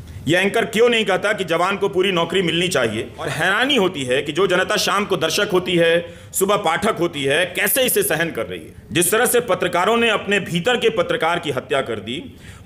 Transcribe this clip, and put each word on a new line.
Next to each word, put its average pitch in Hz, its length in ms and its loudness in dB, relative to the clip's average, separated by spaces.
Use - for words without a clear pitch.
यह 175 120 4
anchor 202 240 2
क्यों 226 240 4
नहीं 226 160 2
कहता 190 280 0
कि 196 120 -2
जवान 175 320 0
को 196 120 -2
पूरी 185 240 2
नौकरी 175 300 0
मिलनी 170 260 0
चाहिए? 117 500 -2
और 160 100 -8
हैरानी 196 480 0
होती 147 280 0
है 123 180 2
कि 156 100 -6
जो 185 140 2
जनता 185 300 2
शाम 196 280 0
को 190 120 0
दर्शक 160 360 -2
होती 180 240 0
है, 170 380 2
सुबह 196 240 2
पाठक 160 440 0
होती 165 240 -2
है, 151 220 2
कैसे 202 360 -2
इसे 240 200 2
सहन 165 280 -2
कर 113 160 -4
रही 87 140 -10
है। - 140 -18
जिस - 180 2
तरह 226 160 4
से 240 140 2
पत्रकारों 185 560 0
ने 233 140 2
अपने 202 300 0
भीतर 180 360 0
के 220 140 2
पत्रकार 170 480 0
की 151 120 -4
हत्या 131 320 -2
कर 117 140 -6
दी, 113 400 -10